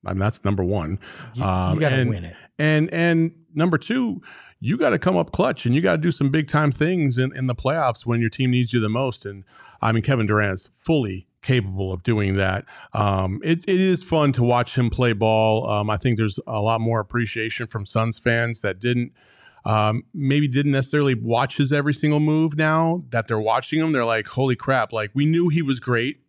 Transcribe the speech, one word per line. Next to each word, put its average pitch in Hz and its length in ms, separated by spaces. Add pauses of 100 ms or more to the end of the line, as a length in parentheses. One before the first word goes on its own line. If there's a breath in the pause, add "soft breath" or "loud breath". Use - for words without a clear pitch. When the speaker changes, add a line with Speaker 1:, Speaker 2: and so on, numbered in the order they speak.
Speaker 1:
I 92 100
mean, 95 60
that's 104 240
number 98 200
one. 90 340 (380 loud breath)
Speaker 2:
You, 123 80
you 101 40
Speaker 1:
Um, 156 300
Speaker 2:
gotta 143 200
Speaker 1:
and, 120 120
Speaker 2:
win 95 160
it. 82 100 (220 loud breath)
Speaker 1:
and, 156 340
and 165 440 (180)
number 160 240
two, 233 460 (360 loud breath)
you 120 160
gotta 262 220
come 185 200
up 165 140
clutch - 360
and 120 80
you 156 60
gotta 175 180
do 165 100
some 143 220
big 151 160
time 147 240
things 151 480
in, 131 180
in 131 80
the 123 100
playoffs 131 520
when 117 120
your 117 120
team 131 180
needs 123 240
you 123 60
the 107 100
most. 123 340
And 98 200 (400 loud breath)
I 113 80
mean, 113 100
Kevin 120 240
Durant's 104 460 (100)
fully 107 460 (140)
capable 98 500
of 90 120
doing 101 340
that. 95 260 (300 loud breath)
Um, 98 500
it, 170 240
it 185 120
is 185 220
fun 151 300
to 120 120
watch 120 340
him 120 120
play 123 220
ball. 110 580
Um, 104 200
I 107 80
think 120 180
there's 104 320
a 110 140
lot 113 180
more 113 220
appreciation 117 680
from 104 180
Suns 113 320
fans 117 440
that 95 180
didn't, 120 320 (540 soft breath)
um, 107 380 (100)
maybe 147 340
didn't 139 240
necessarily 139 440
watch 117 420
his 139 160
every 147 200
single 151 280
move. 156 340
Now 160 540
that 113 180
they're 110 140
watching 123 400
him, 160 100
they're 127 140
like, 110 220
"Holy 127 280
crap. 123 380
Like, 107 200
we 143 120
knew 165 240
he 160 120
was 135 200
great." 123 480